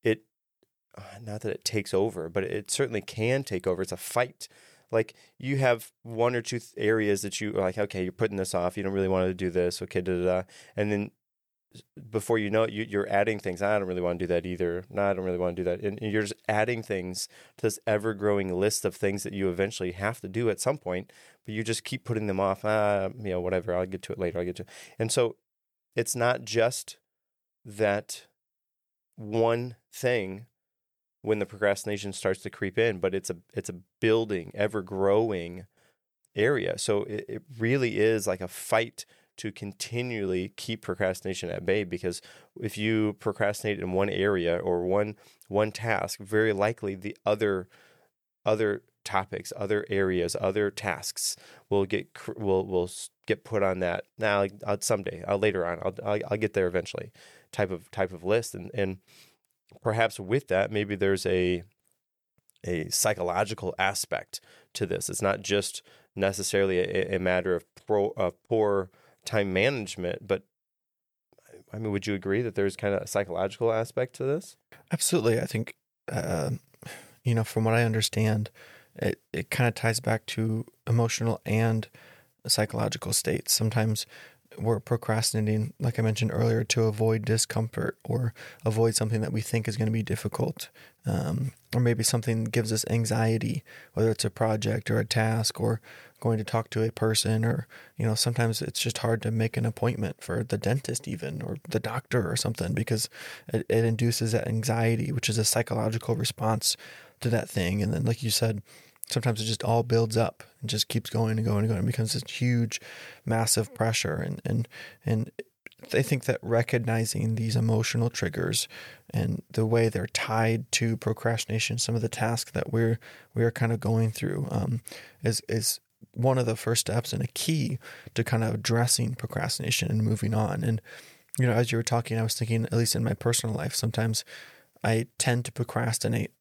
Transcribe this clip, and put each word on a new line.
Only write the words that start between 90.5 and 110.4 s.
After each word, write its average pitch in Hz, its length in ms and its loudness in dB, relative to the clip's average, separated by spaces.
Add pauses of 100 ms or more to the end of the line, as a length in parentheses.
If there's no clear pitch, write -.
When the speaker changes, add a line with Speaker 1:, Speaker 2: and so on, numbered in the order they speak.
Speaker 2:
Um, 139 460 -2 (220)
or 123 60 2
maybe 120 220 4
something 113 420 0
gives 113 280 0
us 110 180 0
anxiety, 113 720 2 (320)
whether 110 160 2
it's - 140 -2
a 104 60 0
project 110 600 0
or 110 80 2
a 113 60 0
task 110 560 0
or 113 200 0 (380)
going 117 180 2
to 107 80 -2
talk 113 240 -2
to 110 140 0
a 113 100 0
person, 110 540 2
or, 123 200 0 (300)
you 110 80 -2
know, 113 100 2
sometimes 117 460 0
it's - 200 -4
just - 180 -2
hard 113 240 0
to 107 80 -2
make 113 260 0
an 113 80 0
appointment 110 580 -2
for - 220 -2
the - 140 -2
dentist 123 500 -2
even, 143 320 -6
or - 160 -6 (100)
the - 140 0
doctor 113 500 -2
or 117 60 0
something, - 380 -2
because 113 340 0 (460)
it, 113 160 0
it 113 160 4
induces 113 460 2
that - 140 2
anxiety, 113 640 0
which 123 180 0
is 110 80 0
a 107 60 2
psychological 113 720 0
response - 640 0 (440)
to 120 100 0
that 113 180 0
thing. 98 340 0
And - 120 0
then, 82 100 0
like 117 180 0
you 117 60 -2
said, 107 340 0 (460)
sometimes 113 320 0
it 110 60 -2
just 113 180 -2
all 117 180 4
builds 113 360 2
up - 240 0 (180)